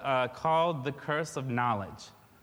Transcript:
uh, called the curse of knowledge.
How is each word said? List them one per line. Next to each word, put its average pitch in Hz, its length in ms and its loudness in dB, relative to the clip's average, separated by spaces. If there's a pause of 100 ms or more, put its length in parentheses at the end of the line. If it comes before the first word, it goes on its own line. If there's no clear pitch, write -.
uh, 127 240 4
called 160 560 2
the 135 80 -2
curse 156 460 -4
of 131 120 -4
knowledge. 110 600 0 (340)